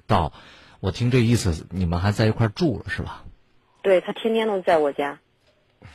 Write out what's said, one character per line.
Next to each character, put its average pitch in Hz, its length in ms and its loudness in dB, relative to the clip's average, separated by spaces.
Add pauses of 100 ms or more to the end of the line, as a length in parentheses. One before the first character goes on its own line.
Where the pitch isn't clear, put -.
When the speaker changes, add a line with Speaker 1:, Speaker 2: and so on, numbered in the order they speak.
Speaker 1:
到， 85 260 0 (460)
我 95 100 -2
听 120 220 -2
这 131 80 4
意 117 160 4
思， 85 340 -2
你 92 160 -2
们 85 140 0
还 101 120 2
在 110 140 2
一 110 60 4
块 113 160 0
儿 - 20 0
住 131 300 -2
了 - 100 -12
是 - 140 -6
吧？ - 220 -14 (580)
Speaker 2:
对， 185 180 4
他 208 100 -8
天 226 220 -2
天 220 140 0
都 202 140 -2
在 175 180 4
我 147 120 2
家。 143 280 -6 (760)